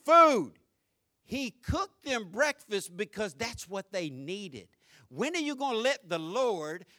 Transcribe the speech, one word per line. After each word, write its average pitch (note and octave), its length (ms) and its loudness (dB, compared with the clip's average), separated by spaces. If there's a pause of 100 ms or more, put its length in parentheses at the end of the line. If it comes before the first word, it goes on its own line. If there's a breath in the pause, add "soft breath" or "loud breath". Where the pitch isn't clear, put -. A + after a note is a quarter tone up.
food. D4+ 480 8 (720)
He B3 260 -6
cooked - 540 -6
them A#3 260 -4
breakfast G#3 640 -2
because G3+ 380 -6
that's A3+ 340 -8
what F#3+ 240 -10
they F3 180 -4
needed. C#3 600 -12 (400 soft breath)
When A#3+ 260 -4
are E4+ 40 -2
you D4 180 -4
gonna C4 200 -2
let B3+ 300 -2
the E3 120 -2
Lord F3+ 680 -2 (140)